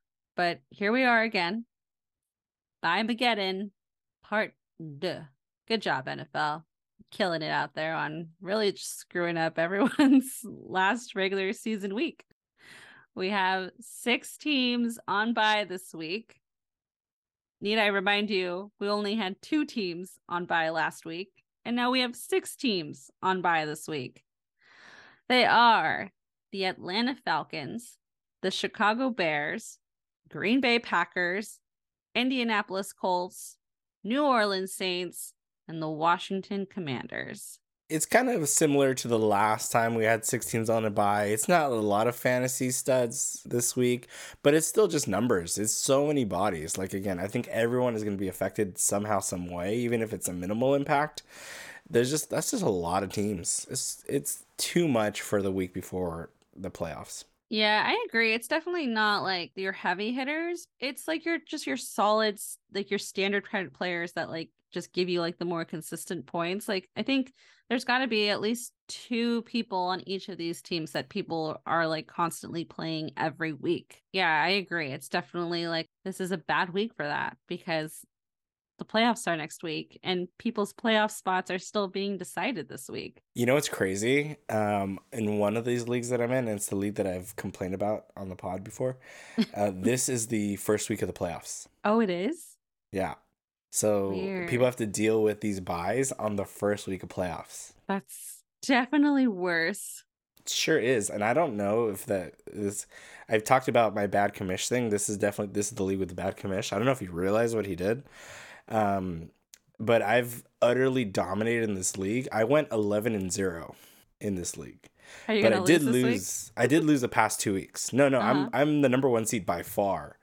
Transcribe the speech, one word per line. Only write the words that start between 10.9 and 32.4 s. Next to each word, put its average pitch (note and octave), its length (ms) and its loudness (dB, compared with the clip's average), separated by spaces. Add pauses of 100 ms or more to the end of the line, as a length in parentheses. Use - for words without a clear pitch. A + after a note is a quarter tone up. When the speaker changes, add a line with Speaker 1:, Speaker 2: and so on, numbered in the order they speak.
Speaker 1:
regular F#3+ 380 0
season G3+ 420 -4
week. C#4+ 280 -4 (920)
We F#3 140 -4
have F#3+ 500 0
six - 580 -4
teams A#3+ 680 0
on G#3+ 260 0
bye G#3+ 340 2
this F3+ 260 -10
week. E3+ 460 -10 (1200)
Need G#3+ 180 0
I G#3 80 4
remind G3+ 420 2
you, F#3 500 -2
we G3+ 100 -2
only G#3 260 0
had G3 260 -4
two D4+ 240 -2
teams F#3 540 -6 (100)
on F3 160 -2
bye E3 240 2
last D#3+ 360 -2
week, E3+ 260 -10 (320)
and A#3 120 -4
now B3 140 0
we B3+ 120 2
have A#3+ 140 -2
six - 400 -2
teams F3+ 540 -4 (140)
on F#3 180 2
bye E3 240 2
this D3+ 220 -8
week. D3 360 -8 (1040)
They B3 160 6
are F#3 680 6 (400)
the G3 140 -2
Atlanta G#3+ 500 -2 (100)
Falcons, D#3+ 720 -4 (460)
the F#3+ 80 0
Chicago A3 580 0
Bears, E3+ 680 -2 (500)
Green G#3+ 320 2
Bay A#3+ 160 4
Packers, F3+ 840 -2 (540)
Indianapolis A3+ 800 0